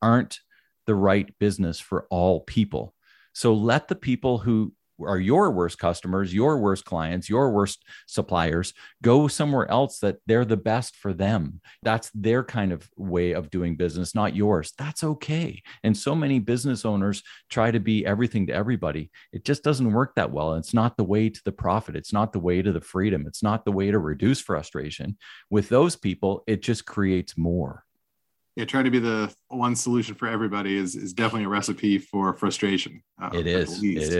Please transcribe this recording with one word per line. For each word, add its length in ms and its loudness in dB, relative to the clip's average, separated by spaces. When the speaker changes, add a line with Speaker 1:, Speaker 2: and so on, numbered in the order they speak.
Speaker 1:
aren't 380 2
the 80 2
right 440 4
business 420 0
for 300 -6
all 300 4
people. 540 -2
So 220 2
let 340 2
the 60 -2
people 440 -2
who 360 0
are 160 -2
your 320 2
worst 280 -2
customers, 560 -2
your 240 2
worst 260 0
clients, 440 -4
your 220 2
worst 320 0
suppliers, 640 -2
go 240 6
somewhere 420 0
else 320 0
that 260 0
they're 180 4
the 120 0
best 380 -2
for 200 -6
them. 460 -2
That's 320 -2
their 300 2
kind 280 -2
of 240 -8
way 360 0
of 180 -6
doing 240 -2
business, 400 -4
not 220 0
yours. 420 0
That's 240 -6
okay. 600 -4
And 140 2
so 180 -2
many 240 2
business 460 0
owners 380 0
try 220 2
to 100 2
be 260 2
everything 420 0
to 40 -4
everybody. 580 -2
It 120 -10
just 200 -2
doesn't 280 2
work 240 2
that 140 0
well. 240 -2
It's 200 -6
not 220 2
the 80 2
way 260 2
to 140 -16
the 80 -4
profit. 440 -2
It's 160 -10
not 200 0
the 60 -2
way 240 2
to 80 0
the 120 -2
freedom. 440 -2
It's 160 -10
not 220 0
the 80 0
way 180 0
to 80 4
reduce 420 0
frustration. 760 -8
With 180 2
those 280 4
people, 500 -2
it 160 0
just 220 -2
creates 520 0
more. 460 -2
Speaker 2:
Yeah, 120 -6
trying 180 2
to 60 4
be 100 4
the 340 -2
one 260 0
solution 400 -2
for 140 -6
everybody 480 -2
is, 180 -4
is 200 -10
definitely 320 0
a 20 -4
recipe 500 0
for 360 -2
frustration, 680 -2
uh, 120 -8
Speaker 1:
It 60 -2
Speaker 2:
at 60 -2
the 60 -2
Speaker 1:
is. 300 -2
Speaker 2:
least, 320 0
Speaker 1:
It 80 2